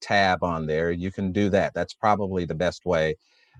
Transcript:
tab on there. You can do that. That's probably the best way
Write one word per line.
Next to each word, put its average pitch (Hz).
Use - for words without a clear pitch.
tab 98
on 82
there. 78
You 90
can 98
do 101
that. 90
That's 85
probably 98
the 80
best 85
way 80